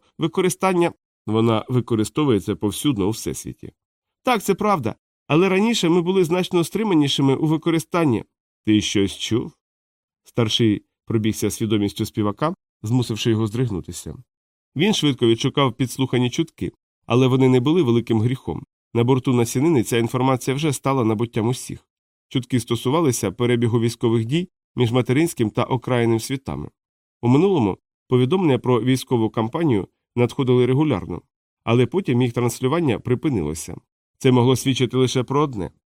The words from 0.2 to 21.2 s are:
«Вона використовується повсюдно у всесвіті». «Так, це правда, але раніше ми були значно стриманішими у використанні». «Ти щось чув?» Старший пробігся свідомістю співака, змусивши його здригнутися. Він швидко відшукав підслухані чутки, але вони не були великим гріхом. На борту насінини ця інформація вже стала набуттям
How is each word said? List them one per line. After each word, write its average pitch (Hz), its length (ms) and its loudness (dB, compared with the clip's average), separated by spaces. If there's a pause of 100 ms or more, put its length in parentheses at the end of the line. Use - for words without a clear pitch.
«Вона 110 420 2
використовується 113 840 0
повсюдно 104 500 -2
у 104 40 0
всесвіті». - 640 -10 (500)
«Так, 240 200 0
це 196 100 2
правда, 175 420 -2 (320)
але 175 220 2
раніше 196 400 0
ми 175 120 4
були 185 220 2
значно 175 400 0
стриманішими 151 720 0
у 156 120 0
використанні». 160 760 0 (420)
«Ти 107 160 4
щось 98 360 0
чув?» - 360 -4 (720)
Старший 110 640 0 (200)
пробігся 107 460 -2
свідомістю 104 540 -2
співака, 110 480 -4 (300)
змусивши 117 460 -2
його 110 180 0
здригнутися. 101 680 -6 (600)
Він 190 180 2
швидко 127 340 0
відшукав 127 460 2
підслухані 127 560 -2
чутки, 160 420 -6 (340)
але 127 220 4
вони 131 220 4
не 127 100 6
були 156 220 2
великим 117 400 2
гріхом. 120 440 -4 (280)
На 113 100 2
борту 131 300 2
насінини 127 500 2
ця 120 140 -2
інформація 127 580 0
вже 147 180 -2
стала 135 300 -2
набуттям 110 440 -2